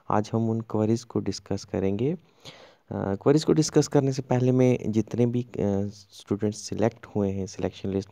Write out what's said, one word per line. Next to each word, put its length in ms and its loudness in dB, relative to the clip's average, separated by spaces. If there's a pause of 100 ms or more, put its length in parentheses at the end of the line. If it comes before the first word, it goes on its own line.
(100)
आज 240 0
हम 160 0
उन 100 -2
क्वेरीज 440 0
को 160 -4
डिस्कस 440 -6
करेंगे। 480 -2
अ, 60 -8 (760)
क्वेरीज 520 0
को 80 4
डिस्कस 360 2
करने 240 2
से 100 -6
पहले 300 2
मैं 400 2
जितने 340 0
भी, 160 0
अ, 60 -12 (400)
स्टूडेंट्स 720 -6
सिलेक्ट 480 -2
हुए 240 0
हैं 160 -4
सिलेक्शन 420 -6
लिस्ट 240 -2